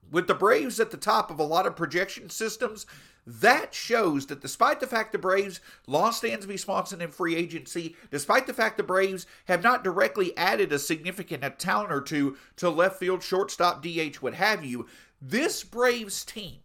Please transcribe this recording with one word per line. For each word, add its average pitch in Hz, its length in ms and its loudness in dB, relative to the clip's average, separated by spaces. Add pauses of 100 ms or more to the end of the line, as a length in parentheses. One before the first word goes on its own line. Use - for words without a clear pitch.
with 170 200 2
the 262 60 4
Braves 277 440 4
at 220 140 2
the - 40 -10
top 214 320 2
of 156 120 -6
a 156 40 4
lot 160 220 2
of 170 80 -2
projection 170 560 -4
systems, 214 560 -6 (380)
that 208 480 2
shows 208 540 0
that - 140 -10
despite 233 400 0
the - 60 -4
fact 220 260 -4
the 202 60 -4
Braves 190 420 0 (260)
lost 185 380 2
Dansby 202 340 -4
Swanson 190 420 -4
in 170 120 -8
free 170 240 -2
agency, 165 580 -6 (160)
despite 220 380 2
the 254 40 -8
fact 220 240 0
the 202 60 -2
Braves 190 440 0 (180)
have 175 180 0
not 240 220 4
directly 185 520 2
added 185 360 2
a 143 60 2
significant 156 800 -4
talent 202 320 -2
or 139 80 0
two 139 360 0 (200)
to 175 120 0
left 180 300 2
field, 180 240 0
shortstop, 185 580 0
D 165 200 -4
H, 151 200 -6
what 123 140 -4
have 196 300 2
you, 123 240 -8 (320)
this 240 420 -2
Braves 240 600 0
team 170 400 -14